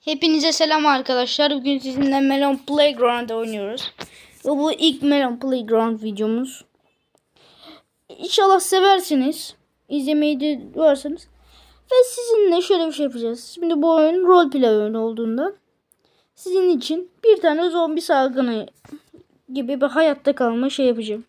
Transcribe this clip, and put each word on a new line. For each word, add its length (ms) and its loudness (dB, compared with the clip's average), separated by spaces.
Hepinize 460 0
selam 340 0
arkadaşlar. 640 0
Bugün 280 -2
sizinle 420 -2
Melon 360 0
Playground 720 0
oynuyoruz. 640 -8
Ve 40 -2
bu 220 0
ilk 320 0
Melon 360 0
Playground 640 -2
videomuz. 640 -6
İnşallah 500 2
seversiniz. 960 0
İzlemeyi 500 0
de 220 -2
varsanız. 520 0
Ve 40 2
sizinle 560 2
şöyle 260 0
bir 40 -6
şey 140 -4
yapacağız. 500 -8
Şimdi 260 -2
bu 140 4
oyun 320 2
roleplay 500 4
oyunu 220 -2
olduğundan 560 -4
sizin 340 0
için 420 -4
bir 180 6
tane 280 2
zombi 320 -2
salgını 680 0
gibi 280 -4
bir 60 2
hayatta 480 0
kalma 340 -2
şey 160 -2
yapacağım. 440 -4